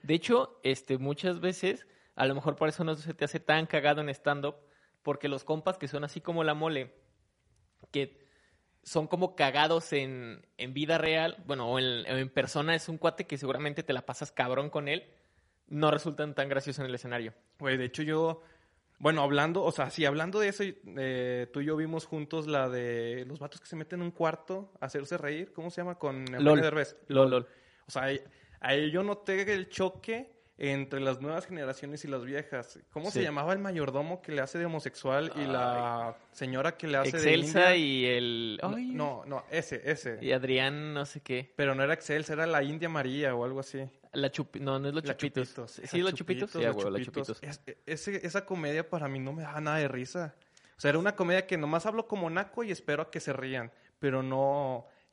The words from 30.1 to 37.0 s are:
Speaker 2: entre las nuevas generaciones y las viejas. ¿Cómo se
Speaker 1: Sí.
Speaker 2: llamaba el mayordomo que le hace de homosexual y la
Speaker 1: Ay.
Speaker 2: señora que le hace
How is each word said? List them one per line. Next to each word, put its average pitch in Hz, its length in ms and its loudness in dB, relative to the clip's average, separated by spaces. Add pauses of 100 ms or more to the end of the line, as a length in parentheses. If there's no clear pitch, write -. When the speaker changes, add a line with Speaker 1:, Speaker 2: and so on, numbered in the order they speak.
Speaker 2:
entre 139 440 -2
las 131 200 0
nuevas 156 280 -6
generaciones 147 580 -8
y - 20 -10
las 135 160 -6
viejas. 135 560 -8 (120)
¿Cómo 156 180 -6
se 160 100 -2
Speaker 1:
Sí. 180 60 2
Speaker 2:
llamaba 151 280 -2
el 196 60 0
mayordomo 165 600 -2
que - 100 -14
le 147 80 -2
hace 135 200 -4
de 170 80 0
homosexual 147 680 -2
y 147 120 -2
la 120 640 0
Speaker 1:
Ay. 113 40 -6 (180)
Speaker 2:
señora 135 460 -2
que 170 100 -6
le 143 100 2
hace 135 200 4